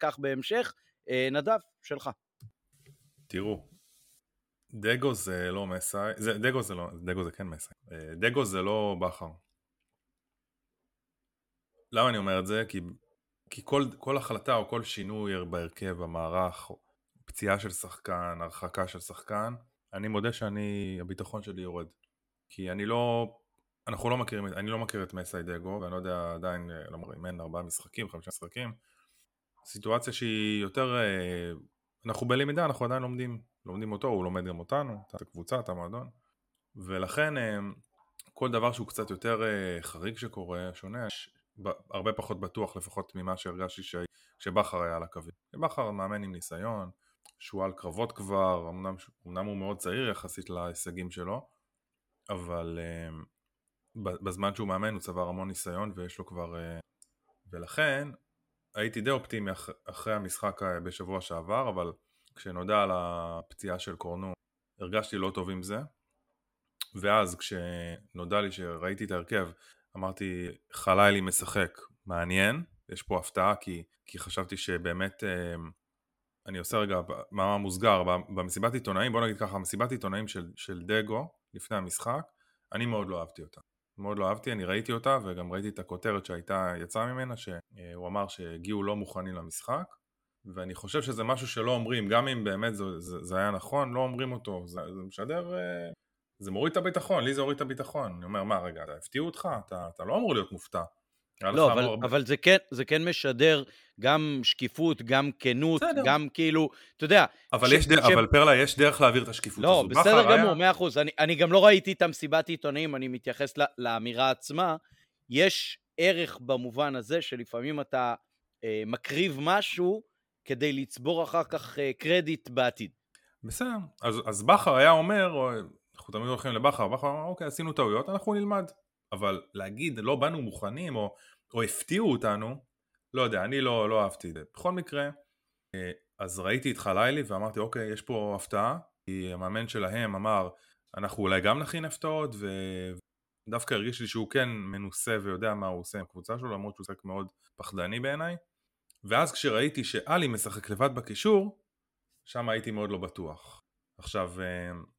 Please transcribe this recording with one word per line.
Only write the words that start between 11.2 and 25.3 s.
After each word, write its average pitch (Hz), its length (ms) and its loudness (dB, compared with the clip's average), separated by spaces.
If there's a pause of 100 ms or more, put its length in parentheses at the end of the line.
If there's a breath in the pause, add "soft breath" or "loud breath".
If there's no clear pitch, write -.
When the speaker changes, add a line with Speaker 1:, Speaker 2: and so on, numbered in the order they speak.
Speaker 2:
למה 113 160 6
אני 117 100 4
אומר 95 200 4
את 92 80 0
זה? 107 220 2
כי, 95 120 -4 (720)
כי - 140 -14
כל, 139 200 4 (140)
כל 135 180 -2
החלטה 123 380 -2
או 110 140 0
כל 117 140 -2
שינוי 101 600 -6
בהרכב, 85 560 -6
במערך, 85 720 -2 (540)
פציעה 101 340 0
של 101 120 -8
שחקן, 87 720 -6
הרחקה 90 480 -6
של 87 120 -12
שחקן, 107 540 -8 (380)
אני 101 160 -6
מודה 107 240 -2
שאני, 101 680 -4
הביטחון 95 420 -10
שלי 95 200 -12
יורד. 87 240 -8 (640)
כי 92 220 -8
אני 101 160 -4
לא, 117 480 0 (540)
אנחנו - 220 -4
לא 123 60 2
מכירים, 110 300 -4
אני 98 240 -6
לא 113 80 -2
מכיר 113 240 -6
את 90 120 -10
מסי 90 280 -8